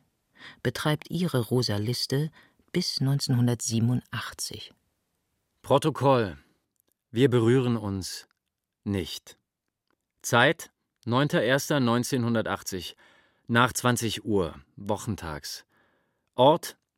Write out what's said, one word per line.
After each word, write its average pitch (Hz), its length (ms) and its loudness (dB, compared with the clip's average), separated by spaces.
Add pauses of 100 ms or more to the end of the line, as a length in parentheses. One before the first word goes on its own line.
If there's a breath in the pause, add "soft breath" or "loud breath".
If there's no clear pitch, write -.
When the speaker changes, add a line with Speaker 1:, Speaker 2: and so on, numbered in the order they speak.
(640 loud breath)
Speaker 1:
betreibt - 480 -2
ihre 165 300 -2
Rosa 113 360 0
Liste 123 540 -2 (420 soft breath)
bis - 280 -4
neunzehnhundertsiebenundachtzig. 120 1700 -2 (920)
Speaker 2:
Protokoll. 127 760 2 (720)
Wir 120 200 4
berühren 120 460 4
uns 98 520 -6 (560)
nicht. - 540 -6 (840)
Zeit, 127 480 2 (340)
neunter 135 380 0
erster 135 380 0
neunzehnhundertachtzig, 117 1160 -2 (500 soft breath)
nach 120 260 4
zwanzig 113 520 -2
Uhr, 92 300 0 (220)
wochentags. 95 880 -8 (680)
Ort, 143 420 4 (220)